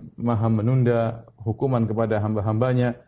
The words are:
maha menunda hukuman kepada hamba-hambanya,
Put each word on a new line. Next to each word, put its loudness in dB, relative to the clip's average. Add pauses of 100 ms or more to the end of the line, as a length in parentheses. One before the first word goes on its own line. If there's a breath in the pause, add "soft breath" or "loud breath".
(180)
maha 0
menunda 2 (160)
hukuman -2
kepada 0
hamba-hambanya, 0